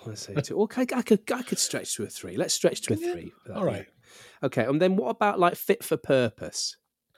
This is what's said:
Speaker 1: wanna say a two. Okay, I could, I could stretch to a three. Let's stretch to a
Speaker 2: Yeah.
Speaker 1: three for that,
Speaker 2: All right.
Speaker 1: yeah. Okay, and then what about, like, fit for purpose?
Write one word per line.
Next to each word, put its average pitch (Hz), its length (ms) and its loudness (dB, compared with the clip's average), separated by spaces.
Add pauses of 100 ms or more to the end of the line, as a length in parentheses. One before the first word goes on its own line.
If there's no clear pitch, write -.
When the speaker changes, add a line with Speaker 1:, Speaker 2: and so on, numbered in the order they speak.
Speaker 1:
wanna 110 120 -10
say - 180 -10
a - 80 0
two. - 200 -2
Okay, 233 200 0 (120)
I 247 80 0
could, 208 180 4 (120)
I 254 100 -4
could - 180 -4
stretch - 340 -2
to 113 80 -4
a 98 60 -4
three. 90 280 -10
Let's - 180 0
stretch - 280 2
to - 120 0
a - 20 2
Speaker 2:
Yeah. 339 160 -2
Speaker 1:
three - 200 -10 (100)
for - 80 -14
that, - 80 -8
Speaker 2:
All 196 60 0
right. 107 220 -2
Speaker 1:
yeah. - 600 -10
Okay, 127 180 0
and 143 180 2
then 190 140 4
what 226 140 0
about, 208 280 2
like, 175 160 4
fit - 300 0
for 156 120 -2
purpose? - 800 0 (420)